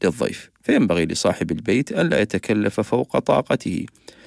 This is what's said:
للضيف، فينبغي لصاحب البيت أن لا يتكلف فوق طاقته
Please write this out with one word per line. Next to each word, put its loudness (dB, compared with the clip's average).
للضيف، -2
فينبغي 2
لصاحب -2
البيت 0
أن 0
لا 2
يتكلف 0
فوق -2
طاقته 0